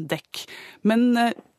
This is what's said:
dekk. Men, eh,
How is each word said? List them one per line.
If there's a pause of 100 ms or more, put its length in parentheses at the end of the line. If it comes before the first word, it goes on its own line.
dekk. (360)
Men,
eh, (260)